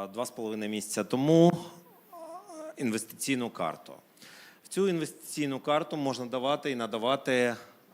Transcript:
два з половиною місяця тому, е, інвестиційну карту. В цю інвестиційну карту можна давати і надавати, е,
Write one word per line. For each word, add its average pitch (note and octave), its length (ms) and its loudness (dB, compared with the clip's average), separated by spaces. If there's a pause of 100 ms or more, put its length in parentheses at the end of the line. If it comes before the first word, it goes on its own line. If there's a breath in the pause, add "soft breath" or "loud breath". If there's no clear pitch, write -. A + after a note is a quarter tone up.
(120)
два A#2+ 140 -4
з - 40 -8
половиною G#2+ 400 -4
місяця G#2+ 340 -4
тому, D#3+ 480 8
е, - 640 -12 (600)
інвестиційну A#2+ 760 -2
карту. D2+ 420 -6 (720 loud breath)
В - 40 -20
цю G3 200 0
інвестиційну D3 720 -4
карту D#3 360 0
можна B2+ 300 -2
давати C3+ 440 -2
і B2+ 60 -2
надавати, A#2+ 560 0
е, B2 240 2 (380 loud breath)